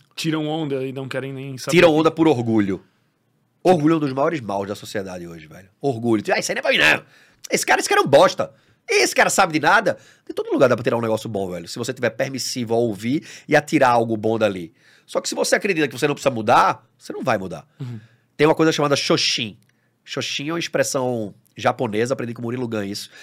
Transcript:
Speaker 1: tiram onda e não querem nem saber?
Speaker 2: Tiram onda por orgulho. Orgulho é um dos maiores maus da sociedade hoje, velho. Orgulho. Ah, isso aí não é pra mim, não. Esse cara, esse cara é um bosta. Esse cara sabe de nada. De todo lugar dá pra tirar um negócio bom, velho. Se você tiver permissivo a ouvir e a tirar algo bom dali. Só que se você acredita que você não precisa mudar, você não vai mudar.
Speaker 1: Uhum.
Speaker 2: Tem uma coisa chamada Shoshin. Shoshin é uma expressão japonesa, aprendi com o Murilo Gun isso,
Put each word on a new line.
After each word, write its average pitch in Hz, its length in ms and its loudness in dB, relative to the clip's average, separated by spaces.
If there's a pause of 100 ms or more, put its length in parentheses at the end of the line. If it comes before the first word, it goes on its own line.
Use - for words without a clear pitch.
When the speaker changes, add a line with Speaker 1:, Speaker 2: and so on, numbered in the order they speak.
(140)
Speaker 1:
tiram 156 320 -2
onda 147 400 -4
e 135 60 -8
não 135 160 -10
querem 135 240 -8
nem 135 260 -12
saber? 139 180 0
Speaker 2:
Tiram 175 180 8
onda 160 160 4
por 160 180 2
orgulho. 110 540 0 (800)
Orgulho 165 320 4
é - 20 2
um 156 40 -2
dos 143 120 -2
maiores 143 280 0
maus 101 280 -4
da 101 60 -6
sociedade 92 520 -10
hoje, 82 200 -16
velho. 82 220 -20 (120)
Orgulho. 117 420 0 (100)
Ah, - 60 0
isso 175 120 -6
aí 175 40 -6
não 233 60 -6
é - 20 -10
pra - 80 0
mim, 240 80 2
não. 151 260 2 (460)
Esse - 160 -2
cara, 381 140 2
esse - 80 -6
cara 415 120 4
é 381 40 2
um 185 40 -2
bosta. 165 440 4 (360)
Esse 392 260 2
cara 202 160 4
sabe 185 220 2
de 151 80 0
nada. 175 380 2 (280)
De - 60 -14
todo 440 180 -8
lugar 226 180 6
dá 120 80 4
pra 120 60 -8
tirar 123 140 0
um 117 40 -2
negócio 110 280 -2
bom, 98 220 -4
velho. 87 180 -10
Se - 100 -12
você 123 140 -6
tiver 120 180 -2
permissivo 123 640 -4
a - 20 2
ouvir 117 480 -2 (220)
e 147 80 2
a 147 60 6
tirar 139 300 4
algo 117 260 2
bom 110 220 0
dali. 92 340 -2 (340)
Só - 140 -4
que - 80 -8
se - 60 -6
você 254 220 0
acredita 170 300 0
que 120 120 -10
você 147 100 0
não 143 60 -2
precisa 143 200 0
mudar, 131 500 2 (120)
você - 160 -16
não 392 100 -10
vai 127 140 0
mudar. 85 300 -10 (140)
Speaker 1:
Uhum. 120 200 -12 (360)
Speaker 2:
Tem 147 100 4
uma 156 80 6
coisa 160 180 4
chamada 143 240 2
Shoshin. - 600 -2 (460)
Shoshin 143 440 -8
é 160 40 -6
uma 170 60 -4
expressão 127 760 -2 (240)
japonesa, 120 580 0
aprendi 117 200 -8
com 120 80 -12
o - 20 -8
Murilo 123 220 -6
Gun 110 160 -4
isso, 101 260 -10 (140)